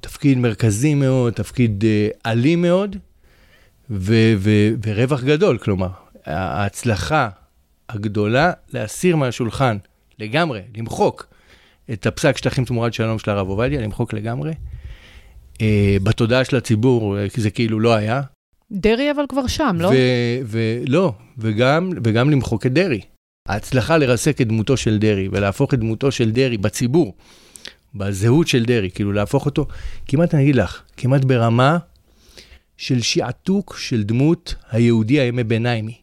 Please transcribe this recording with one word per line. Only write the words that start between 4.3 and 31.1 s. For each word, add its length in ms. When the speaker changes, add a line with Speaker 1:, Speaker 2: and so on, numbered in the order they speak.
Speaker 1:
ו-, 300
ורווח 360
גדול, 360
כלומר. 280
ה-, 60
ההצלחה 680
הגדולה 640
להסיר 440
מהשולחן 600
לגמרי, 420
למחוק 500
את 140
הפסק 300
שטחים 280
תמורת 300
שלום 240
של 120
הרב 180
עובדיה, 320
למחוק 320
לגמרי. 400
אה, 420
בתודעה 420
של 120
הציבור, 640
אה, 80
זה 140
כאילו 300
לא 140
היה. 280
Speaker 2:
דרעי 380
אבל 180
כבר 180
שם, 340
לא? 80
Speaker 1:
ו-, 40
ו-, 140
לא, 240
וגם, 520
וגם 260
למחוק 360
את 60
דרעי. 280
ההצלחה 500
לרסק 420
את 80
דמותו 280
של 220
דרעי, 340
ולהפוך 420
את 40
דמותו 340
של 180
דרעי 280
בציבור, 560
בזהות 540
של 160
דרעי, 260
כאילו 220
להפוך 340
אותו, 200
כמעט 280
אני 80
אגיד 140
לך, 260
כמעט 280